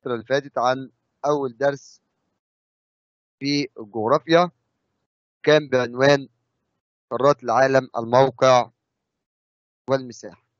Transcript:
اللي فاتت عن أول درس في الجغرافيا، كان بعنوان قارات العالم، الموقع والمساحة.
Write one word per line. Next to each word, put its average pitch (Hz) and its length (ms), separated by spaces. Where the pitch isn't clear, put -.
اللي 110 120
فاتت 139 320
عن 131 340
أول 139 320
درس 139 440
في 143 300
الجغرافيا، 135 720
كان 151 260
بعنوان 127 600
قارات 131 320
العالم، 131 540
الموقع 127 760
والمساحة. 123 560